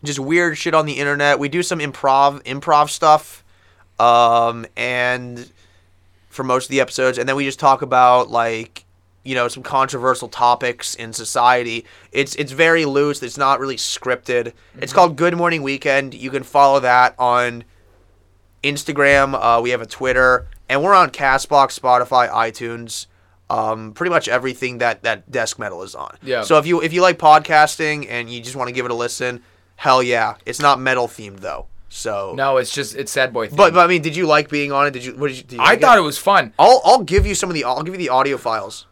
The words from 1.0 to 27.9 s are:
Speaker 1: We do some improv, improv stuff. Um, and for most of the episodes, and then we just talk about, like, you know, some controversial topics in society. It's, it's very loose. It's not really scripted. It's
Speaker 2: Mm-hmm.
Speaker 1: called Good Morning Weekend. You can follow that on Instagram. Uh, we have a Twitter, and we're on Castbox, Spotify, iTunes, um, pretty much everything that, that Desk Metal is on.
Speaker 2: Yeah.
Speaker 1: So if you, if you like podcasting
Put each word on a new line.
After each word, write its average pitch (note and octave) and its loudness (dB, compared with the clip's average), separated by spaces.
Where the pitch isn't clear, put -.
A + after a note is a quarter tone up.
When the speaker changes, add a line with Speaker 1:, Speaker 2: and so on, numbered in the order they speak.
Speaker 1:
We C#3+ -4
do E3+ -4
some F3 -6
improv, C#3 0
improv D3 0
stuff. - 0
Um, A#2 2
and B2 -6
for C3+ -10
most B2+ -2
of - -12
the C3+ 0
episodes, B2+ -2
and B2 -4
then C3+ 0
we C#3+ -4
just C3+ -8
talk C3+ 2
about, B2+ 4
like, A#2 -4
you C3 -8
know, B2 -2
some B2+ -12
controversial B2+ -2
topics A#2+ -2
in A2+ -14
society. A#2+ 0
It's, C#3 -2
it's C#3+ -8
very E3 2
loose. C#3+ -2
It's A#2 -12
not C#3 2
really C3+ -6
scripted. B2 -4
It's - -12
Speaker 2:
Mm-hmm. - -14
Speaker 1:
called F3 4
Good E3+ 0
Morning E3+ -2
Weekend. C3+ -2
You B2+ -12
can C3 -8
follow C#3 4
that B2+ 4
on B2 0
Instagram. C#3+ 2
Uh, A#2 2
we A#2+ -4
have B2 -2
a A2+ -12
Twitter, B2+ 0
and C#3 0
we're G3 4
on F3 6
Castbox, C3+ 0
Spotify, B2 2
iTunes, A#2 -6
um, A2 -4
pretty F3 -4
much E3 0
everything B2 -4
that, A#2 -2
that A2 -6
Desk A#2+ -6
Metal F#2+ -10
is F#2+ -16
on. - -16
Speaker 2:
Yeah. B2+ -4
Speaker 1:
So D3+ 4
if D3+ 0
you, E3+ 0
if D#3+ -4
you F3 0
like F3+ 2
podcasting D3+ 2